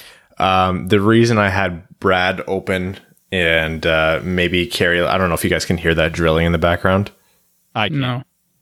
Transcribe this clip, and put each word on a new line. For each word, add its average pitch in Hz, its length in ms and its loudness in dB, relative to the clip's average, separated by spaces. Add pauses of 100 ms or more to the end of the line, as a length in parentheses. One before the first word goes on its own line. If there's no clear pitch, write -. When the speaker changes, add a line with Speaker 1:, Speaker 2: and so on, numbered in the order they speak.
(380)
Speaker 1:
Um, 92 500 2
the 98 140 2
reason 113 360 4
I 101 120 2
had 92 340 -4 (160)
Brad 92 480 0
open 95 500 -4 (360)
and, 82 520 0
uh, 80 380 2
maybe 90 420 0
Carrie, 87 360 0
I 82 160 0
don't 95 100 0
know 82 80 0
if - 80 -6
you 95 60 0
guys 85 160 0
can 90 120 -2
hear 82 160 0
that 80 200 0
drilling 82 320 0
in 85 80 0
the 85 40 0
background. 92 540 0 (600)
Speaker 2:
I 107 140 -2
can. 147 140 -4
Speaker 3:
No. 127 220 -6 (380)